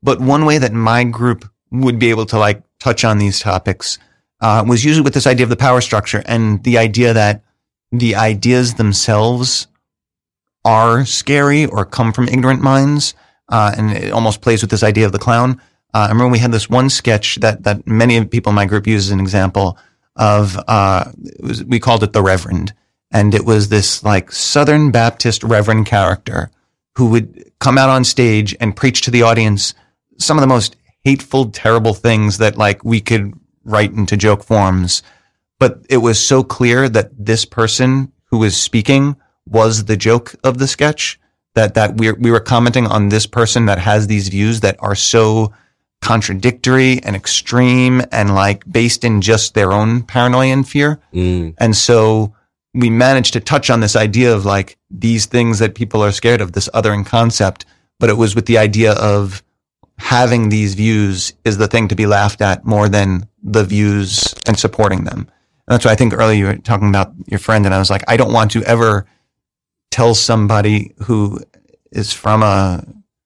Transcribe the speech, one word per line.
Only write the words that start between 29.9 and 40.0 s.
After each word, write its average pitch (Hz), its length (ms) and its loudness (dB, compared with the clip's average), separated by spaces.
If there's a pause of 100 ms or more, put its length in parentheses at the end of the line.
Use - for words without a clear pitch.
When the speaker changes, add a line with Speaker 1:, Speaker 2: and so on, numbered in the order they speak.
Speaker 1:
some 156 200 -2
of 147 40 2
the 135 60 2
most 123 280 0 (280)
hateful, 135 480 0
terrible 113 420 0
things 107 460 0
that, 107 180 0
like, 104 260 0
we 113 160 0
could 104 320 -2 (320)
write 107 280 0
into 101 260 -2
joke 101 260 2
forms. 92 600 0 (560)
But - 280 0
it 135 100 2
was 113 280 2
so 131 180 2
clear 123 460 0
that 110 220 -2 (120)
this 110 220 -2
person 127 640 -2 (140)
who 113 140 -2
was 107 180 0
speaking 139 580 0 (320)
was 110 380 0
the 110 120 -2
joke 117 360 -2 (100)